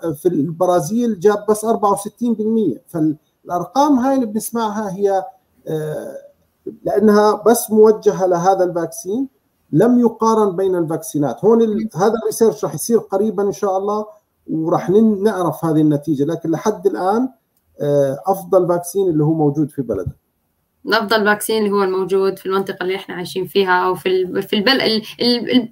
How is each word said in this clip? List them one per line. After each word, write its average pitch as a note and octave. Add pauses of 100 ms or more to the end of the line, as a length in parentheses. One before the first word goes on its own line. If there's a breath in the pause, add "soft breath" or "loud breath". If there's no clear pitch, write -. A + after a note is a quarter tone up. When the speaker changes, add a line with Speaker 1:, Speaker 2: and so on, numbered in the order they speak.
(140)
Speaker 1:
في D#3+
البرازيل F3+
جاب G#3
بس G#3+
أربعة G#3
وستين G#3
بالمية. G#3+
فالأرقام F3
هاي C4+
اللي B3+
بنسمعها G#3+
هي، F#3+ (420)
آه، D3+ (680)
لأنها G#3
بس A3+
موجهة G#3+
لهذا F3+
الفاكسين، F3+ (440)
لم A#3+
يقارن A3
بين F#3+
الفاكسينات. D3+
هون A3+
ال-، A3
هذا G#3
الريسيرش A3+
رح -
يصير -
قريبًا G3+
إن G3+
شاء F#3+
الله، G#3 (460)
ورح D#3+
نن-، G#3
نعرف F3+
هذه D#3
النتيجة. D3
لكن D#3+
لحد F3+
الآن، G3 (520)
آه، C#3+
أفضل F#3
فاكسين F3
اللي D3+
هو D#3
موجود D3+
في -
بلدنا. G#2 (720)
Speaker 2:
أفضل G#3+
فاكسين G#3+
اللي G3+
هو G3+
الموجود F#3+
في -
المنطقة F#3+
اللي F#3
إحنا F#3+
عايشين F3+
فيها، F#3
أو F#3
في -
ال-، F#3
في -
البل-، A#3
ال-، A3 (180 loud breath)
ال-، A#3+
ال-، A#3